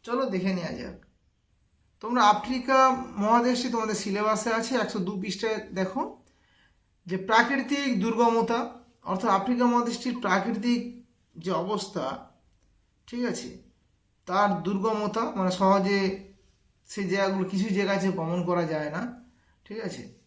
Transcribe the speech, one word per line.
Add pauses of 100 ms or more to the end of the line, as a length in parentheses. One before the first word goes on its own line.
চলো (120)
দেখে
নেওয়া
যাক। (1040)
তোমরা (100)
আফ্রিকা (440)
মহাদেশটি
তোমাদের
সিলেবাসে
আছে, (100)
একশো
দু (100)
পৃষ্ঠায় (200)
দেখো (1040)
যে (120)
প্রাকৃতিক (140)
দুর্গমতা, (520)
অর্থাৎ
আফ্রিকা
মহাদেশটির (100)
প্রাকৃতিক (640)
যে (120)
অবস্থা, (1040)
ঠিক
আছে, (760)
তার (180)
দুর্গমতা, (160)
মানে
সহজে (920)
সেই
জায়গাগুলো,
কিছু (100)
জায়গা
আছে (100)
গমন
করা
যায়
না, (640)
ঠিক
আছে। (240)